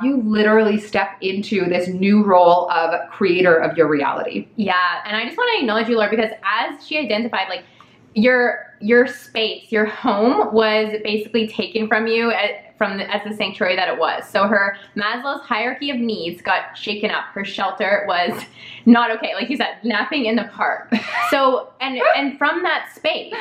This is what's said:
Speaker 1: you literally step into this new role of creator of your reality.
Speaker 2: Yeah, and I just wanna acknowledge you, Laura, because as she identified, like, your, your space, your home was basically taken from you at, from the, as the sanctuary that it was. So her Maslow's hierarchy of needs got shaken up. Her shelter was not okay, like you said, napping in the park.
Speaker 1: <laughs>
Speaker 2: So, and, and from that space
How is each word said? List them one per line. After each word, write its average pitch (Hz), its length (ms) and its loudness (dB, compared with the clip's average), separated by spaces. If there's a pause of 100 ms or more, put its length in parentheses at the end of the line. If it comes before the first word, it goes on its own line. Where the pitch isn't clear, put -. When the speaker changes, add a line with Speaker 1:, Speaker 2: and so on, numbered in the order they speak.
Speaker 1:
you 269 140 2
literally 214 600 4
step 196 320 -2 (120)
into 190 440 -2
this 180 220 0
new 196 360 4
role 180 460 6
of 165 400 -2
creator 180 460 4
of 156 200 0
your 160 120 4
reality. 147 600 -2 (100)
Speaker 2:
Yeah, 190 180 0 (320)
and 208 80 -4
I 226 100 -2
just 339 120 -10
wanna 466 200 0
acknowledge 226 320 0
you, 233 80 2
Laura, 208 140 2
because 220 200 0 (120)
as 240 420 -4
she 311 140 -4
identified, 214 500 -2
like, 180 140 -10 (500)
your, 247 680 2
your 240 260 6
space, - 640 -8
your 214 140 2
home 214 680 0
was 214 400 2 (100)
basically 214 440 -2
taken 214 400 -4
from 220 200 0
you 226 220 2
at, - 480 -4
from 196 200 -2
the, 196 180 -6
as 208 80 -4
the 214 100 -8
sanctuary 190 420 -2
that 185 120 0
it 156 100 -4
was. 156 300 -2
So 202 200 0
her 202 280 0 (220)
Maslow's 247 480 -4
hierarchy 247 460 -4
of 254 60 -4
needs 202 440 -4
got - 360 -2
shaken 208 340 -6
up. 160 200 -4
Her 196 140 -8
shelter 196 640 -2
was 180 260 0 (520)
not 233 260 6
okay, 226 240 -6
like 233 140 -6
you 285 60 -4
said, 214 280 -4
napping 233 420 -2
in 220 100 0
the 240 180 -2
park. - 380 -4
Speaker 1:
<laughs> 214 140 0 (240)
Speaker 2:
So, 269 400 2 (100)
and, 262 180 -6 (200)
and 277 200 -4
from 320 260 0
that 311 300 -2
space - 480 -4